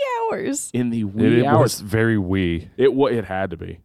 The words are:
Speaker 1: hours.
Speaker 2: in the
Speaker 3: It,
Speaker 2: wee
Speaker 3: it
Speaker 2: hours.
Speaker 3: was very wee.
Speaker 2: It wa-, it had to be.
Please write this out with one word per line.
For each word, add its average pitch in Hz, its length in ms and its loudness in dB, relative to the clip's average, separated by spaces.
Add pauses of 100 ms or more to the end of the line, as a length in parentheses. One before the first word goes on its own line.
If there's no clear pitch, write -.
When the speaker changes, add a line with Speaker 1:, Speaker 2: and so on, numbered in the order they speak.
(320)
Speaker 1:
hours. - 420 -6
Speaker 2:
in 123 160 -2
the 117 120 -4
Speaker 3:
It, - 20 -4 (120)
Speaker 2:
wee 120 260 4
Speaker 3:
it 127 40 2
Speaker 2:
hours. 143 140 6
Speaker 3:
was - 220 0
very 110 360 2
wee. 90 600 -2
Speaker 2:
It 127 160 4
wa-, 135 160 2
it 113 160 -4
had 95 260 -4
to 85 60 -12
be. 87 280 -14